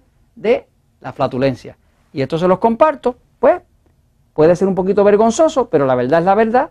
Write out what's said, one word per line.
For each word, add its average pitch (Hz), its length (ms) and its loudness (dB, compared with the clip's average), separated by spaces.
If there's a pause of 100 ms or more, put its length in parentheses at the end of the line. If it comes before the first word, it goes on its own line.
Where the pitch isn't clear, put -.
(360)
de 233 300 -4 (340)
la 131 120 -14
flatulencia. 127 640 -4 (360)
Y 143 100 -4
esto 147 160 -4
se 180 100 0
los 180 100 2
comparto, 247 580 0 (220)
pues, 339 220 2 (720)
puede 156 240 2
ser 190 120 -2
un 190 60 -2
poquito 196 300 0
vergonzoso, 226 640 0
pero 143 160 0
la 131 100 0
verdad 127 260 0
es 165 40 -2
la 190 100 2
verdad 226 360 0